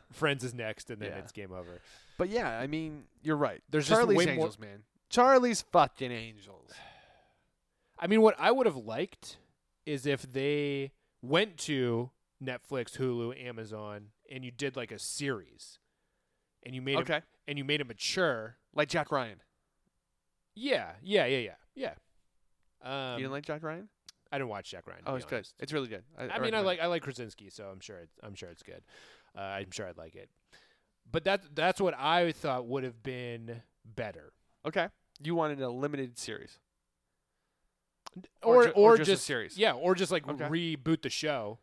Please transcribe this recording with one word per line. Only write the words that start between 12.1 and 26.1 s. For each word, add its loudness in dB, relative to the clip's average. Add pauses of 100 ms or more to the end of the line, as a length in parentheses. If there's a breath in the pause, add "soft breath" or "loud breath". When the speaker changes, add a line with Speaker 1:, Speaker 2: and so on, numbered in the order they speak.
Speaker 1:
Netflix, -8
Hulu, -4
Amazon, -12 (220)
and -14
you -12
did, -6
like, -8
a -12
series, -8 (840)
and -12
you -8
made 0
Speaker 2:
Okay. 0
Speaker 1:
it, -6 (240)
and -6
you -4
made 2
it -8
mature. -2 (160)
Speaker 2:
Like 2
Jack -2
Ryan. -2 (1120)
Speaker 1:
Yeah, -2 (120)
yeah, 4
yeah, 2
yeah, -6 (200)
yeah. -8 (1200)
Um, -6
Speaker 2:
You -6
didn't -8
like -8
Jack -8
Ryan? -10 (440)
Speaker 1:
I -2
didn't -4
watch -10
Jack -16
Ryan, -18
to -8
Speaker 2:
Oh, -2
Speaker 1:
be -2
Speaker 2:
it's -8
good. -6
Speaker 1:
honest. -8
Speaker 2:
It's -10
really -4
good. -12 (140)